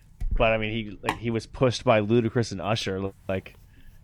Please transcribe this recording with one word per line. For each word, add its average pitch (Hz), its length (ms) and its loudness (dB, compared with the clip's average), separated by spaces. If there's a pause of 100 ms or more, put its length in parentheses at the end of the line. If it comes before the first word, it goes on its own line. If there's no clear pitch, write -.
(360)
but 113 180 4
I 110 40 2
mean, 110 140 -2
he, 104 300 -6
like, 117 180 -4
he 113 100 -4
was 113 160 -2
pushed - 380 0
by 113 180 6
Ludacris 113 520 2
and 95 80 -8
Usher. 98 500 -2 (160)
Like, 95 280 -6 (480)